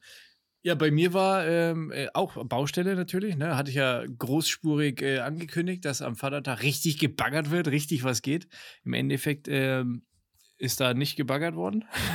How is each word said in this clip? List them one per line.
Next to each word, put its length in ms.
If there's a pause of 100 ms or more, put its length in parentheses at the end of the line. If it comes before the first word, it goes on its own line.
(640)
Ja, 120
bei 160
mir 240
war, 320
ähm, 440
äh, 220
auch 340
Baustelle 500
natürlich, 400
ne? 200
Hatte 140
ich 60
ja 300
großspurig, 960
äh, 180
angekündigt, 680
dass 160
am 140
Vatertag 460
richtig 360
gebaggert 520
wird, 180
richtig 360
was 180
geht. 240 (380)
Im 80
Endeffekt, 560
ähm, 560 (540)
ist 220
da 140
nicht 220
gebaggert 380
worden 300 (300)